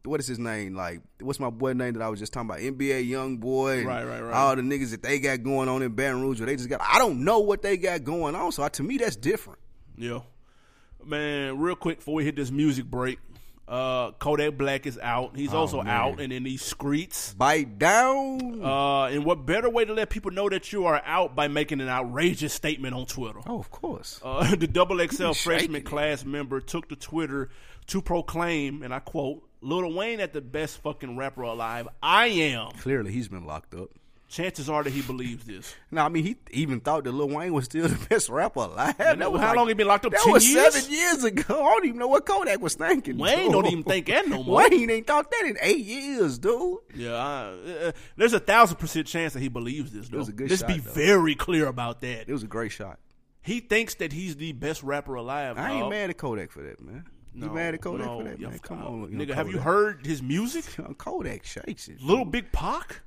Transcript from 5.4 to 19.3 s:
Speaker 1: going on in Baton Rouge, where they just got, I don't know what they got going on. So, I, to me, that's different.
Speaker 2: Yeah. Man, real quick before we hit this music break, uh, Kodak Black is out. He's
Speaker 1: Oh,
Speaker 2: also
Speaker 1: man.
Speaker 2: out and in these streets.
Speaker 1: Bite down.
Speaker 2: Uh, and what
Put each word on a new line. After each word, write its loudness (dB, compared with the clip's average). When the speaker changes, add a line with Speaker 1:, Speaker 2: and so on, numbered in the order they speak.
Speaker 1:
going 0
on 0
in -2
Baton 0
Rouge, -2
where -4
they 0
just -8
got, -2
I 4
don't 4
know 6
what 2
they 2
got -2
going -2
on. -2
So, -2
I, 0
to -4
me, -2
that's 0
different. -4
Speaker 2:
Yeah. -8
Man, -4
real 0
quick -4
before -4
we 0
hit -2
this -4
music 2
break, -4
uh, -2
Kodak 0
Black 0
is -6
out. -2
He's -4
Speaker 1:
Oh, 2
Speaker 2:
also 0
Speaker 1:
man. -4
Speaker 2:
out 0
and -6
in -6
these -6
streets. -4
Speaker 1:
Bite 4
down. 4
Speaker 2:
Uh, 2
and -2
what 2